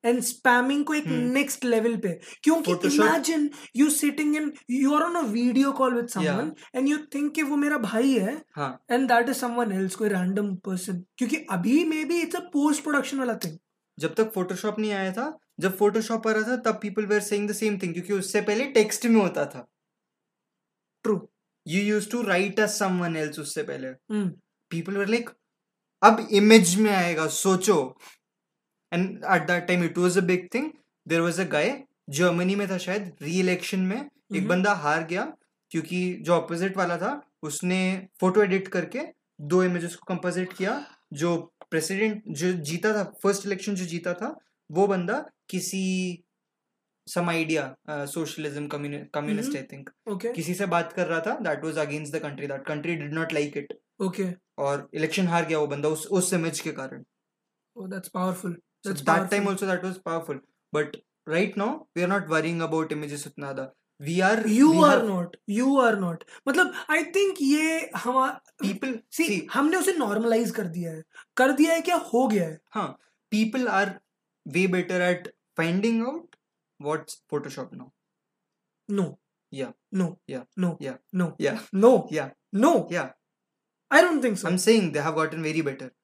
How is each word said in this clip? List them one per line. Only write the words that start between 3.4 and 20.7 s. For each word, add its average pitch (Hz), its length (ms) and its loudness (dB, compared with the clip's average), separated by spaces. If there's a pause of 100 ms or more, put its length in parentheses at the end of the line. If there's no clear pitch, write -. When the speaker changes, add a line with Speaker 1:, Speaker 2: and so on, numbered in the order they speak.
Speaker 1:
you 294 120 6
sitting 294 460 0
in, 302 160 -2 (300)
you 277 120 4
are 302 120 4
on 349 100 -2
a 339 120 0
video 247 400 2
call 269 260 2
with 240 140 -2
someone 185 380 0
Speaker 2:
Yeah। - 360 -8
Speaker 1:
and 285 120 2
you 302 220 -6
think 294 200 -2
कि 320 80 0
वो 294 120 -2
मेरा 294 220 0
भाई 233 420 2
है 220 240 -4 (120)
Speaker 2:
हाँ। 139 360 -6
Speaker 1:
and 254 160 2
that 240 220 4
is 262 140 -2
someone 240 300 -2
else, 190 220 -2
कोई 214 140 0
रैंडम 190 460 0
पर्सन, 185 480 -6 (140)
क्योंकि 247 180 0
अभी 247 500 0
maybe 311 260 -2
it's 339 240 -2
a 359 80 -6 (140)
post 294 240 2
production 285 320 -2
वाला 254 200 -2
thing। 165 240 -8 (420)
Speaker 2:
जब 160 160 -4
तक 220 180 2
Photoshop 196 460 -4
नहीं 214 120 -2
आया 190 200 -2
था, 262 280 -6 (200)
जब 185 180 0
Photoshop 220 500 2
आ 220 40 2
रहा 214 120 0
था 247 140 -2
तब 233 240 -2
people 208 240 -4
were 208 160 2
saying 208 240 -2
the 214 140 -4
same 214 200 0
thing, 180 140 -4
क्योंकि 180 200 -6
उससे 196 280 -2
पहले 208 240 0
टेक्स्ट 214 400 2
में 226 160 6
होता 170 240 0
था। 127 220 -14 (1400)